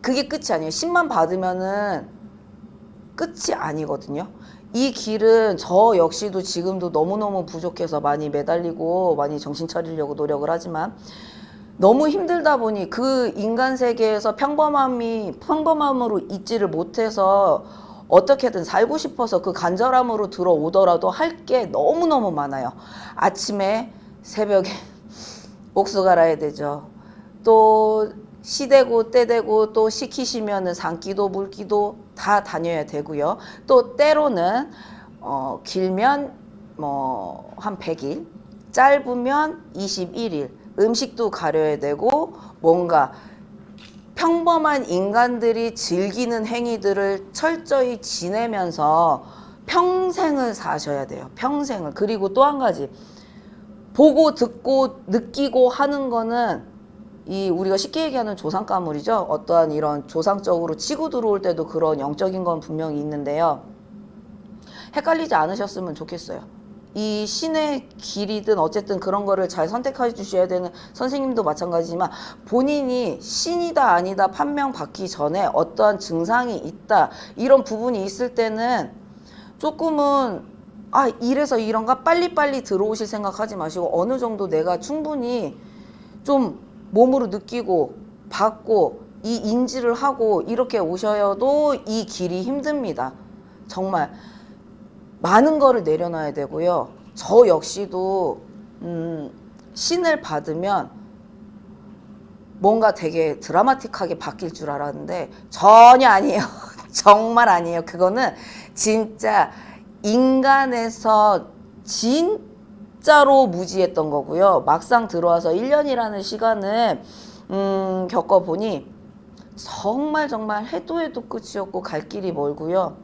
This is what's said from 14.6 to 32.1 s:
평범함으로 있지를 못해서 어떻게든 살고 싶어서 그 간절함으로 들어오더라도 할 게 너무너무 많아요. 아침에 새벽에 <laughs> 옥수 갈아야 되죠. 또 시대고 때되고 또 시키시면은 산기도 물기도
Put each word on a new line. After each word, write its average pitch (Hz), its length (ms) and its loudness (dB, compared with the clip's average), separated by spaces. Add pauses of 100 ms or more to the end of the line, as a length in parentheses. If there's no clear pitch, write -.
평범함으로 285 800 0 (100)
있지를 202 380 -2
못해서 196 960 2 (460)
어떻게든 240 560 4
살고 233 320 2
싶어서 226 440 -2
그 185 120 -4
간절함으로 214 760 0
들어오더라도 175 800 2
할 330 360 -4
게 247 200 0
너무너무 262 680 2
많아요. 139 420 -6 (420)
아침에 202 760 -2 (320)
새벽에 202 460 0 (540)
<laughs> - 500 -20
옥수 196 300 0
갈아야 165 340 4
되죠. 147 500 -6 (560)
또 220 680 4 (320)
시대고 247 680 2
때되고 220 640 2
또 220 160 2
시키시면은 214 840 -4
산기도 190 560 -4
물기도 208 680 -4 (180)